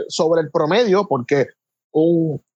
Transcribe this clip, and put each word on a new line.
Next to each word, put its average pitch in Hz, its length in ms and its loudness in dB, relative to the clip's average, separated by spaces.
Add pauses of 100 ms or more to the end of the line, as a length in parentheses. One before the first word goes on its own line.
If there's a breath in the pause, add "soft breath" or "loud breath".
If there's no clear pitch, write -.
sobre 165 340 0
el 147 80 -8
promedio, 190 580 0
porque 139 380 0 (440)
un, 165 520 0 (140)